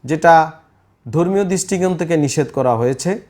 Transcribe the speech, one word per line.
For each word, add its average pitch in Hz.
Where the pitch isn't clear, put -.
যেটা 160
ধর্মীয় 180
দৃষ্টিকোণ 185
থেকে 165
নিষেধ 147
করা 127
হয়েছে। 135